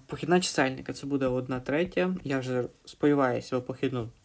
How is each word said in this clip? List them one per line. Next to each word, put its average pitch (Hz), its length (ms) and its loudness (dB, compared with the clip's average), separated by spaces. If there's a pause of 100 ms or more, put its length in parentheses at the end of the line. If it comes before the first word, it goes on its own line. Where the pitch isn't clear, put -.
похідна 170 340 2
чисельника 131 520 0
це - 140 -8
буде 139 200 0
одна 127 340 -2
третя. 180 640 0
Я 139 140 0
вже 127 260 0 (200)
сподіваюся, 131 720 2
ви 123 60 0
похідну 123 480 -4 (140)